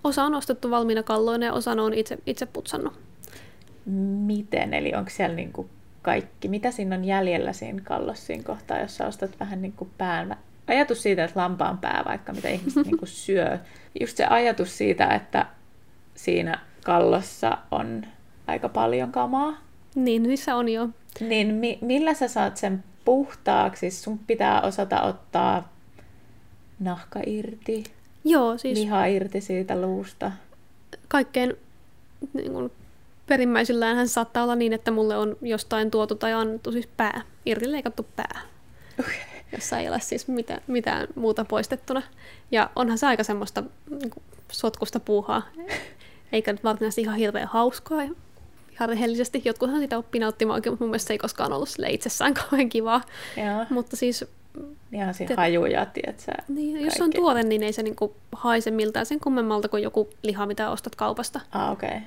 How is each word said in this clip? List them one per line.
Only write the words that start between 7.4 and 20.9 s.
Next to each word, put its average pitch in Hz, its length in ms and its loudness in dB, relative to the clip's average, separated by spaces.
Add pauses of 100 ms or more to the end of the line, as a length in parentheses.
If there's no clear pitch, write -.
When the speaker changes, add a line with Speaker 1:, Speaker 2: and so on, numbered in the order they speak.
Speaker 2:
siinä - 300 -10
kallossa - 420 -4
siinä 233 180 -8
kohtaa, - 360 -6
jos - 180 -8
sä - 100 -4
ostat 190 320 -8
vähän 196 220 -6
niinku 190 360 -8
pään 180 340 -2
vä-, 214 60 -8 (300)
ajatus 254 360 2
siitä, 185 200 4
että 175 160 -2
lampaan 180 380 0
pää - 280 0
vaikka, - 280 -6
mitä - 160 -4
ihmiset 262 360 2
Speaker 1:
<laughs> - 20 -6
Speaker 2:
niinku 320 180 0
syö. - 540 0 (400)
Just - 180 -4
se - 80 4
ajatus 226 520 4
siitä, 196 300 4
että - 380 2 (720)
siinä 170 440 0 (240)
kallossa 180 720 2 (140)
on - 340 -4 (420)
aika - 220 -2
paljon 247 420 2
kamaa. 262 420 0 (420)
Speaker 1:
Niin, 233 280 4
niissä 262 320 0
on, 240 140 2
joo. 226 200 0 (300)